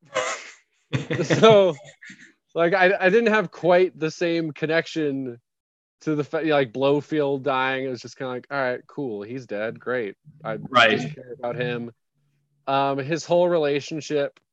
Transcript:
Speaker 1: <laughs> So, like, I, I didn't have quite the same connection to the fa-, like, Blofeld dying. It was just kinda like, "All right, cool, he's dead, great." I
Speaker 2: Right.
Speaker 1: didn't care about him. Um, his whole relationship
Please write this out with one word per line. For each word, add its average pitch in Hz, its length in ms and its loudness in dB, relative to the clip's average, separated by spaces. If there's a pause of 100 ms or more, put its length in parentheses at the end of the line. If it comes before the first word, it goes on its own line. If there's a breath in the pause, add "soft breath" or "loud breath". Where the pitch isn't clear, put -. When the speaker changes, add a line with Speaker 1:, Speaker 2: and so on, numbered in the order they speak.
(140)
Speaker 1:
<laughs> - 1120 -6
So, 185 500 6 (800 loud breath)
like, 170 180 2
I, 185 260 4
I 185 120 4
didn't 226 220 4
have 208 180 0
quite 175 480 2
the 156 120 -2
same 165 420 -2
connection 143 840 -4 (640)
to 156 120 -2
the 147 100 0
fa-, 156 200 -4
like, 143 280 2
Blofeld 139 720 0
dying. 131 420 -2
It 135 40 -6
was 123 140 -8
just 113 160 -16
kinda 131 120 -8
like, 123 200 -10
"All 143 100 -4
right, 127 260 -2
cool, 113 360 -8
he's 120 240 -12
dead, 110 340 -8
great." 120 360 -6 (280)
I 110 120 -6
Speaker 2:
Right. 113 420 4
Speaker 1:
didn't - 160 -8
care - 180 -18
about 120 240 -8
him. 120 360 -6 (720)
Um, 139 320 0
his 147 260 -6
whole 175 240 2
relationship 147 880 -2 (140)